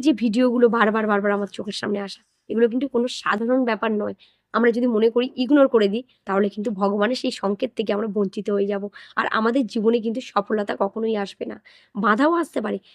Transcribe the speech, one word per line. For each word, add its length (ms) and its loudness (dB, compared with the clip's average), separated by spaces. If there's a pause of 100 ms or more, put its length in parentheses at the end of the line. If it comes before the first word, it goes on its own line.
যে 120 2
ভিডিওগুলো 560 2
বারবার, 380 2
বারবার 260 0
আমার 160 -2
চোখের 320 -10
সামনে 200 -4
আসা, 200 -12 (280)
এগুলো 200 2
কিন্তু 200 -4
কোনো 200 -2
সাধারণ 560 -2
ব্যাপার 280 -2
নয়। 220 -4 (400)
আমরা 160 4
যদি 160 2
মনে 240 4
করি, 160 0 (100)
ইগনোর 320 6
করে 200 4
দিই, 140 -4 (220)
তাহলে 240 0
কিন্তু 220 -6
ভগবানের 460 0
সেই 140 -4
সংকেত 460 -4
থেকে 160 -4
আমরা 160 -4
বঞ্চিত 420 -4
হয়ে 160 0
যাব। 160 -4 (340)
আর 100 -2
আমাদের 400 0
জীবনে 340 2
কিন্তু 200 -4
সফলতা 580 -4
কখনোই 380 -2
আসবে 300 -8
না। 100 -12 (380)
বাধাও 380 2
আসতে 280 -2
পারে, 180 -4 (160)